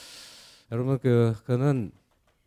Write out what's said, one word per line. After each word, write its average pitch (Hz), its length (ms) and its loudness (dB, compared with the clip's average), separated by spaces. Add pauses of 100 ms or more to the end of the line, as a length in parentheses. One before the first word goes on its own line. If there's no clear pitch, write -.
(720)
여러분, 123 280 -2
그, 120 360 2 (100)
그거는 127 460 -2 (560)